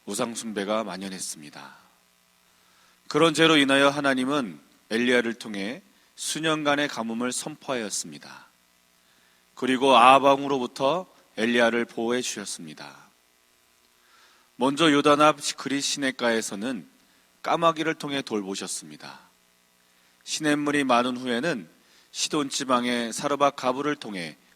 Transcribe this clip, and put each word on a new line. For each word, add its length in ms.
우상 300
숭배가 500
만연했습니다. 880
그런 240
죄로 240
인하여 320
하나님은 680
엘리야를 440
통해 480
수년간의 720
가뭄을 460
선포하였습니다. 1120
그리고 440
아합 260
왕으로부터 840
엘리야를 480
보호해 380
주셨습니다. 880
먼저 300
요단 300
앞 160
그릿 300
시냇가에서는 1000
까마귀를 520
통해 260
돌보셨습니다. 960
시냇물이 580
마른 320
후에는 540
시돈 380
지방의 640
사르밧 420
가부를 400
통해 400